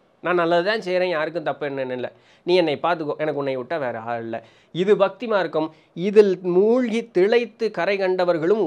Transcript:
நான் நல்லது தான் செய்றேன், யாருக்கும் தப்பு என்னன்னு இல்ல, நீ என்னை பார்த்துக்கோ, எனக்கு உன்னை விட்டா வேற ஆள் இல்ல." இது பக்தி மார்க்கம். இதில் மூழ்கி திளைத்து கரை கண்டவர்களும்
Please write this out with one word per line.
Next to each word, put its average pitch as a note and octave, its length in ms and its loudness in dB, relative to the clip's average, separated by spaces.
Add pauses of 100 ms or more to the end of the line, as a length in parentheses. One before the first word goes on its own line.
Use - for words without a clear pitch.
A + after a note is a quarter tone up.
(240)
நான் E3+ 120 0
நல்லது E3+ 280 2
தான் G#3 220 -2
செய்றேன், F3+ 240 0
யாருக்கும் D#3+ 340 -4
தப்பு D3 260 -4
என்னன்னு C3+ 220 -6
இல்ல, B2 160 -6 (380)
நீ F3 100 2
என்னை D#3+ 220 2
பார்த்துக்கோ, D#3+ 400 -2
எனக்கு D3 220 -4
உன்னை C3+ 180 -4
விட்டா B2+ 220 -6
வேற A#2+ 200 -6
ஆள் A#2 240 -6
இல்ல." A2+ 160 -8 (360)
இது F#3 220 4
பக்தி F#3+ 300 0
மார்க்கம். E3 400 -2 (260)
இதில் G3 400 4 (100)
மூழ்கி G#3+ 560 2 (120)
திளைத்து A3 600 0
கரை F3+ 260 -2
கண்டவர்களும் F#3 680 2